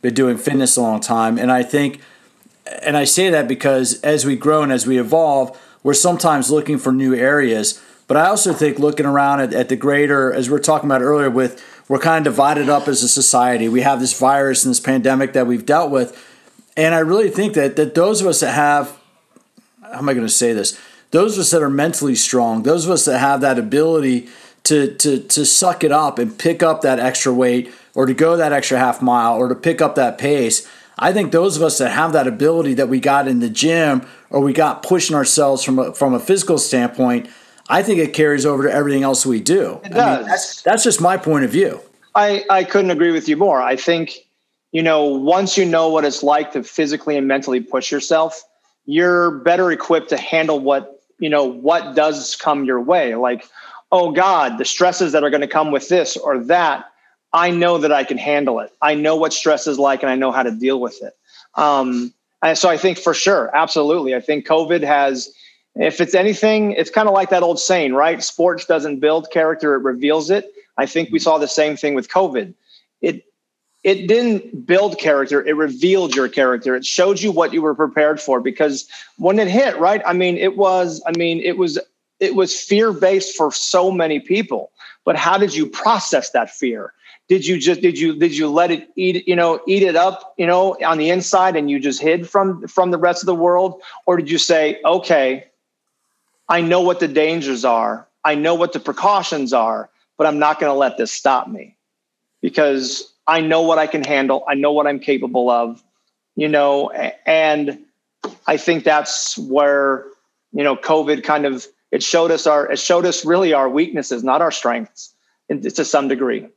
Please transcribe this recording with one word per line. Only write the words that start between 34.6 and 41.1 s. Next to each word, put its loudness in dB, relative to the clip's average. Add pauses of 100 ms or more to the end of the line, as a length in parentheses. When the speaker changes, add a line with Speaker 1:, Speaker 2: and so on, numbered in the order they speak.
Speaker 1:
pushing 0
ourselves 2
from 0
a, -2
from 0
a 0
physical 0
standpoint, 0 (420)
I 2
think 0
it -2
carries 2
over 0
to 2
everything 0
else 0
we 0
do. 0
Speaker 2:
It -18
Speaker 1:
I -14
mean, -12
Speaker 2:
does. 2
Speaker 1:
that's, -4
that's 2
just 2
my 2